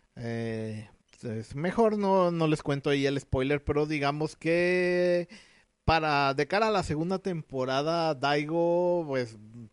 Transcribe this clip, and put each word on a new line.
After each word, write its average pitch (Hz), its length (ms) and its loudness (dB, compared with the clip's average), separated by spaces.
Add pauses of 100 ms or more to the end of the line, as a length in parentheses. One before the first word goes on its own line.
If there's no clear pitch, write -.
(160)
eh, 113 720 -6 (340)
es 113 320 -8
mejor 208 440 0
no, 190 320 4
no 165 160 0
les 156 160 2
cuento 143 280 -2
ahí 139 160 2
el 139 140 0
spoiler, 139 440 0
pero 147 220 0
digamos 151 500 -2
que 180 920 2 (560)
para, 151 500 2
de 143 120 0
cara 214 220 2
a - 20 0
la 190 140 0
segunda 165 340 -2
temporada, 156 960 -2
Daigo, 170 920 0
pues, 123 280 -4 (360)